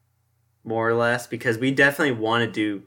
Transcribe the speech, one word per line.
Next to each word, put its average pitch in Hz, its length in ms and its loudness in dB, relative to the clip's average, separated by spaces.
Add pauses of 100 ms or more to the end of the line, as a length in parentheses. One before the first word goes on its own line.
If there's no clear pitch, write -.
(640)
more 113 240 0
or 117 60 2
less, 117 320 0
because 117 320 -4
we 131 140 0
definitely 143 420 2
wanna 113 320 0
do, 104 400 -4